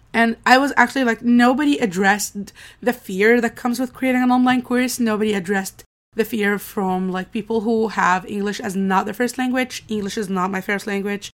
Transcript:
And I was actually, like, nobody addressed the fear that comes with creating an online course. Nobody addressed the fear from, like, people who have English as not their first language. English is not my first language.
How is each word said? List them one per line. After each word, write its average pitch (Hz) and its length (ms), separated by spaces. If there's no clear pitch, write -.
And 226 320
I 247 140
was 277 180
actually, 247 280
like, 226 180
nobody 247 560
addressed 202 760
the 240 100
fear 220 480
that 233 140
comes 240 240
with 254 160
creating 254 300
an 247 80
online 254 300
course. 247 360
Nobody 214 340
addressed 190 520
the 220 80
fear 208 340
from, 185 540
like, 185 180
people 226 300
who 220 260
have 185 400
English 202 320
as 208 160
not 190 300
their 202 100
first 240 240
language. 254 480
English 208 320
is 208 100
not 185 220
my 190 100
first 196 280
language. 202 500